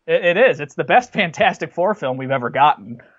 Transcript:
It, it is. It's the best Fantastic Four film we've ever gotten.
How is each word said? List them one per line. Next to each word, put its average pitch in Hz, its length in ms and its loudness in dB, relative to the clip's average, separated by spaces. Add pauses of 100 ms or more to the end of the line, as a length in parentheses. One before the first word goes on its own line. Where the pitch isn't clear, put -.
It, 165 180 0
it 175 120 2
is. 202 240 4
It's 147 140 -14
the 165 100 -4
best 180 260 2
Fantastic 180 640 -2
Four 185 200 0
film 135 240 -6
we've 131 140 -6
ever 123 180 -2
gotten. 120 520 0 (180)